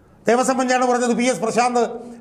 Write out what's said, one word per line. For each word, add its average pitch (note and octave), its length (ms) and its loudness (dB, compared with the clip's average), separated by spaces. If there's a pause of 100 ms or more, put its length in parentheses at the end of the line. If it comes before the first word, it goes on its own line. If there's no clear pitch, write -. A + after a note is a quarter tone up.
(280)
ദേവസ്വം B3 300 2
ബെഞ്ചാണ് B3+ 280 0
പറഞ്ഞത് B3 340 2
പി A#3+ 40 0
എസ് B3+ 200 0
പ്രശാന്ത്, A#3+ 400 0 (380)